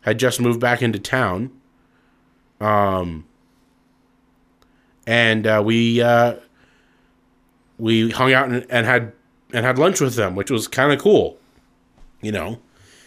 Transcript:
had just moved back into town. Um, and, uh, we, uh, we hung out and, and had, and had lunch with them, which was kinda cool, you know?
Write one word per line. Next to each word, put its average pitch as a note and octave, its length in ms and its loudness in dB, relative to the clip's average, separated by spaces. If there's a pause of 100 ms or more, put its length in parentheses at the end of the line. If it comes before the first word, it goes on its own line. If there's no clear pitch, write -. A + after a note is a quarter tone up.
had A2 180 -2
just B2 220 0
moved A#2+ 180 0
back A#2+ 220 0
into A2 180 -2
town. A2+ 520 -4 (1080)
Um, F#2+ 640 0 (1800)
and, A2+ 400 2
uh, G#2+ 180 2
we, A#2 360 2
uh, A#2+ 340 4 (1400)
we A2+ 340 0
hung C3 220 2
out C3 160 2
and, B2 200 -4
and A#2+ 160 0
had, A#2+ 280 0 (400)
and A#2 120 -2
had B2+ 140 0
lunch F3+ 220 2
with B2+ 140 -2
them, G2 200 -2
which G2 160 -6
was A2+ 160 -4
kinda C#3 300 0
cool, C#3+ 400 2 (840)
you G#2+ 100 -6
know? G2+ 280 -6 (480)